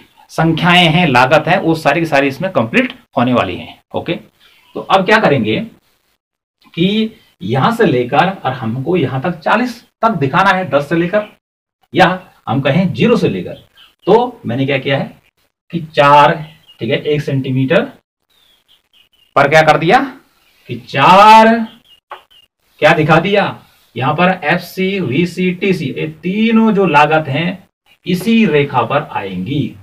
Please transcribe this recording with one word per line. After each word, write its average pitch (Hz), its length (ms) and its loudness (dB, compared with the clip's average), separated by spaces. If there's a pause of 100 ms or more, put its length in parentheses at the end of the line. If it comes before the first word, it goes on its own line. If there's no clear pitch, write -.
(320)
संख्याएं 165 560 2
हैं, 170 200 2
लागत 131 380 4
है, 185 140 0
वो 165 160 0
सारी 156 240 -2
की 165 60 -2
सारी 139 220 0
इसमें 180 240 -6
complete 147 400 -2 (240)
होने 127 160 0
वाली 92 240 -2
हैं। - 220 -16 (160)
ओके, - 200 -6 (600)
तो - 40 -10
अब 190 240 0
क्या 214 160 2
करेंगे 127 400 0 (1120)
कि 214 360 -2 (340)
यहां 135 300 -2
से 226 120 0
लेकर 139 500 0
और 131 180 -6
हमको 131 420 -4
यहां 131 240 -4
तक 175 200 -6
चालीस 233 420 -2 (200)
तक 220 160 0
दिखाना 180 320 0
है, 185 200 -2
दस 143 180 -2
से 165 80 -2
लेकर 175 320 -2 (640)
या 185 260 2 (300)
हम 135 120 -2
कहें 147 340 0
ज़ीरो 226 220 2
से 175 120 0
लेकर। 87 380 -10 (400)
तो 233 400 2
मैंने 127 200 -4
क्या 135 120 -2
किया 139 200 -2
है 208 180 -10 (560)
कि 165 140 -4
चार, 147 460 4 (480)
ठीक 117 100 -6
है, 139 80 0
एक 147 240 -2
centimeter 135 600 -2 (1500)
पर 139 120 2
क्या 156 140 4
कर 151 160 2
दिया 175 200 2 (720)
कि 120 120 -10
चार 208 680 6 (1300)
क्या 151 140 4
दिखा 156 260 2
दिया, 196 240 0 (520)
यहां 123 180 -2
पर 180 300 0
एफ़सी, 185 560 -4
वीसी, 175 520 -4
टीसी, 175 360 -4
ये 156 180 -8 (160)
तीनों 220 500 0
जो 190 140 0
लागत 151 420 2
हैं 160 400 -6 (380)
इसी 220 400 0
रेखा 143 380 0
पर 143 280 -4
आएंगी। 98 720 -6